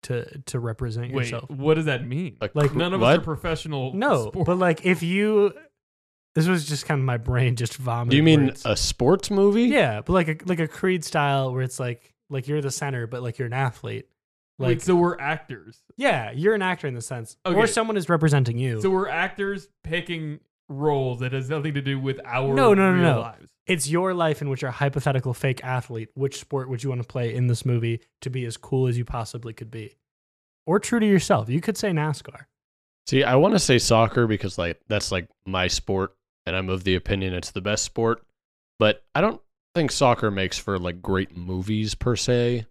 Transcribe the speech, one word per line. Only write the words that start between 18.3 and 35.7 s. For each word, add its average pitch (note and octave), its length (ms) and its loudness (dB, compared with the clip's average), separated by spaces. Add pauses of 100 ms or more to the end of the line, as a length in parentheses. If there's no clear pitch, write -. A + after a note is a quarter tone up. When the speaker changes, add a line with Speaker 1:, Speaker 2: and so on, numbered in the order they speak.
Speaker 1:
you. A#2+ 220 -2
Speaker 2:
So F#3 80 0
we're F#3+ 200 0
actors G3 600 -4 (160)
picking D#3+ 560 -6 (280)
roles C#3 500 0
that B2 140 -4
has C3 180 -4
nothing D3+ 240 -2
to C#3+ 80 -2
do C#3 160 -2
with C3+ 260 -4
our B2 300 -2
Speaker 1:
No, B3 200 6
no, F#3+ 200 6
no, F3+ 80 4
Speaker 2:
real D#3+ 120 6
Speaker 1:
no. A2 80 0
Speaker 2:
lives. - 280 -14 (160)
Speaker 1:
It's D3 220 -2
your F3+ 260 0
life E3 260 0
in D3 80 -6
which C3+ 140 -4
you're C#3+ 60 -6
a B2+ 40 -8
hypothetical C3+ 640 -2
fake - 300 -2
athlete. A#2+ 500 -6
Which C3+ 240 -4
sport C3 300 -6
would A#2+ 140 -6
you C#3 80 -4
wanna B2+ 140 -4
play A#2 300 -4
in B2 140 2
this A#2+ 160 0
movie A#2 360 0 (200)
to C3+ 100 -8
be B2+ 140 -6
as A2+ 120 -8
cool C3 300 0
as B2 100 0
you A#2+ 80 -2
possibly A#2 480 -10
could A2 180 -16
be? A2+ 260 -14 (720)
Or F3+ 120 4
true A#3 220 0
to G#3+ 60 4
yourself. E3+ 420 4
You C3+ 120 0
could G#3 160 -4
say G#3 140 -2
nascar. D3+ 540 -4 (640)
Speaker 3:
See, C3+ 160 4
I B2 120 2
wanna F#3+ 220 6
say C3+ 200 6
soccer A2+ 500 4
because, G2+ 300 -4
like, E2+ 300 -2
that's, G#2 220 -2
like, F2+ 180 -4 (160)
my F#2 220 0
sport, F#2+ 480 -2 (320)